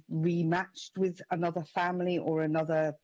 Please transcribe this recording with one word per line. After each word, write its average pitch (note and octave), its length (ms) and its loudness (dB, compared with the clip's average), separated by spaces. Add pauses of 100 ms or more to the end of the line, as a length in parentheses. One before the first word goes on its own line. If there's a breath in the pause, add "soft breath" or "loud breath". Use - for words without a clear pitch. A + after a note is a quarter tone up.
(120)
rematched E3+ 880 0
with F#3+ 240 0 (100)
another E3+ 320 -2
family F3+ 560 0
or D#3+ 240 0
another D#3 600 2